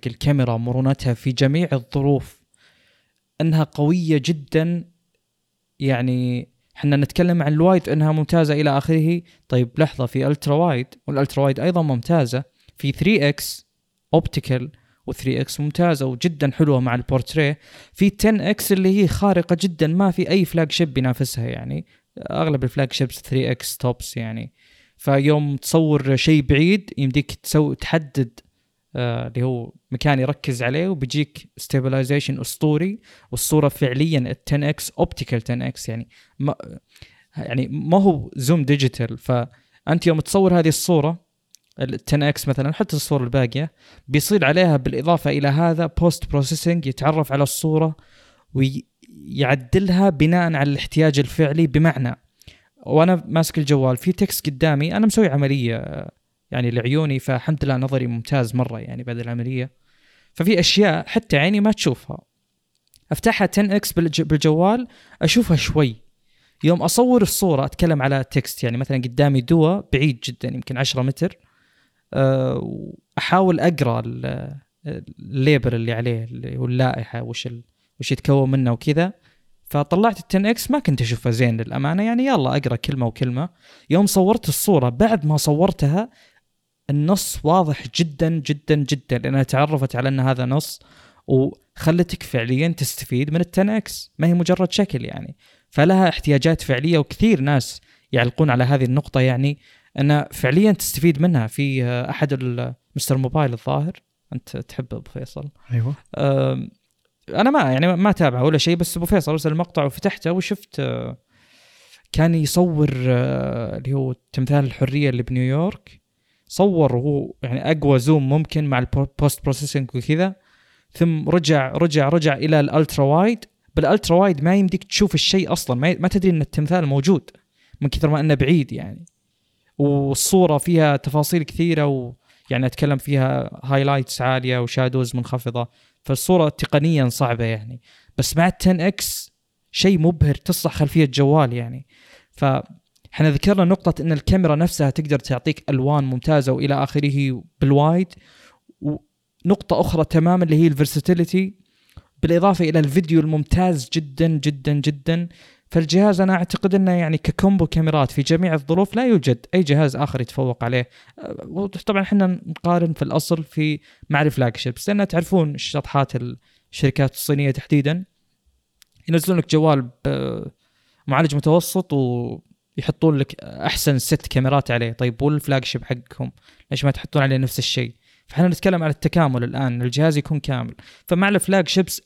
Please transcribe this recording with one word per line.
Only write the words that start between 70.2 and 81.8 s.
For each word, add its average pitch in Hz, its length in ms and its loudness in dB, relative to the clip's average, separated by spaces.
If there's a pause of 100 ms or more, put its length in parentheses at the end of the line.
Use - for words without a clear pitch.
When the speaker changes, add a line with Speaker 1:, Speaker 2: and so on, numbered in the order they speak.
Speaker 1:
جدًا 120 300 -8
يمكن 123 240 -8
عشرة 131 240 -2
متر، 135 340 -4 (800)
آه، 131 480 0
وأحاول - 1000 -2
أقرأ 127 460 0
ال-، 127 500 -10 (300)
الليبل 135 880 -2
اللي 117 180 -4
عليه، 113 320 -4
اللي 120 320 -12
هو 127 80 -6
اللائحة، 123 580 -2
وش 117 240 -10
ال-، 120 160 -14 (380)
وش 139 120 -6
يتكون 135 380 2
منه 131 220 0
وكذا. 151 400 -2 (520)
فطلعت 180 540 0
التن 190 280 0
إكس، 233 240 -2
ما 294 80 0
كنت 143 240 0
أشوفه 120 280 -2
زين 117 260 2
للأمانة، 139 460 -2